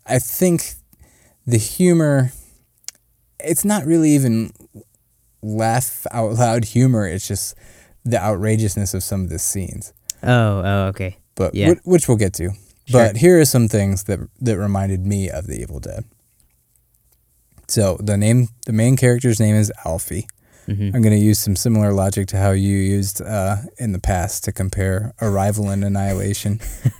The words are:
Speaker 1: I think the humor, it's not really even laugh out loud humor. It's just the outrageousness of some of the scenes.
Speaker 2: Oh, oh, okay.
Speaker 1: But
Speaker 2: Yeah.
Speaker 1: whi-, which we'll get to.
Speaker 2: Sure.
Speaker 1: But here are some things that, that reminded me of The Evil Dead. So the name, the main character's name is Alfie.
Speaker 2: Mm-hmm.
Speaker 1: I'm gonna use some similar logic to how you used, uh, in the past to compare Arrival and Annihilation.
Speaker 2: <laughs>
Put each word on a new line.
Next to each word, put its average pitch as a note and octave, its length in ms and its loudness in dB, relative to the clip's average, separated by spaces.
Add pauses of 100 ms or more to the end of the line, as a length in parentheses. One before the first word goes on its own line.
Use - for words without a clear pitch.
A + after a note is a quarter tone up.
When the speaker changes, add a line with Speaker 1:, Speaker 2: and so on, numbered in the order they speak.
Speaker 1:
I B2+ 140 0
think - 540 -2 (720)
the A#2+ 100 2
humor, D3 760 2 (1080)
it's D#3+ 260 -2
not G#3 200 0
really D#3+ 260 4
even A#2 400 2 (920)
laugh A2 680 -2
out A2+ 220 -2
loud A#2 320 2
humor. A#2+ 420 2
It's E2+ 200 -6
just - 280 -6 (480)
the A#2 180 -2
outrageousness G#2+ 720 0
of F#2+ 100 -4
some F#2+ 200 -4
of F2 60 -4
the E2 100 -6
scenes. - 540 -8 (300)
Speaker 2:
Oh, A2 420 2
oh, G2 220 0
okay. F#2+ 300 -6 (180)
Speaker 1:
But - 180 -2
Speaker 2:
Yeah. G2+ 200 2
Speaker 1:
whi-, - 100 -2
which F3 240 2
we'll A#2 100 4
get G2 160 0
to. F2 180 -4 (360)
Speaker 2:
Sure. B2 200 6
Speaker 1:
But G#2 100 -2
here E3+ 220 6
are D3+ 60 6
some A#2+ 220 2
things G2 380 0
that, G2 140 -4 (220)
that A2+ 160 0
reminded G2 480 -2
me G2 240 -2
of - 160 -8
The A#1 160 -8
Evil C#2 180 -10
Dead. - 240 -10 (1600)
So G2 320 0
the G#2 180 0
name, A#2 320 4 (160)
the A2+ 80 -4
main A#2 220 4
character's A#2+ 440 2
name G#2+ 160 4
is G#2+ 160 2 (140)
Alfie. - 420 -6 (400)
Speaker 2:
Mm-hmm. G2+ 280 -4
Speaker 1:
I'm A#2+ 80 2
gonna G#2+ 120 4
use G#2 240 4
some G2+ 160 -2
similar G#2+ 380 2
logic G2 360 0
to G2+ 80 -4
how G2 140 2
you G2 260 2
used, G2 440 -2
uh, G2 360 -2 (200)
in A2+ 140 -4
the F#2 80 -4
past F#2 460 -4
to G2+ 60 -4
compare F#2+ 720 -4
Arrival G2+ 480 -2
and G2 140 -2
Annihilation. G2 840 -2
Speaker 2:
<laughs> - 40 -4 (300)